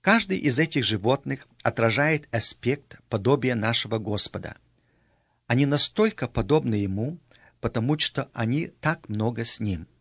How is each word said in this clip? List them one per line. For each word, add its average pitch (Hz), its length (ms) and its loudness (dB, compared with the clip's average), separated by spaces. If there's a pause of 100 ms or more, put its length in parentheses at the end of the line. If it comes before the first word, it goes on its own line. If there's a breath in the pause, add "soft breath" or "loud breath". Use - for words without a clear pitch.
Каждый 196 380 2
из 127 200 2
этих 156 240 2
животных 110 640 -2 (160)
отражает 135 720 2
аспект - 640 -2 (140)
подобия 123 440 2
нашего 113 440 -2
Господа. 101 580 -4 (920)
Они 131 200 2
настолько 147 600 0
подобны 117 500 0
Ему, 104 420 -4 (400 soft breath)
потому 123 400 -2
что - 360 -4
они 123 340 -2
так - 400 -4
много 113 360 -2
с - 160 -2
Ним. 95 280 -4 (120)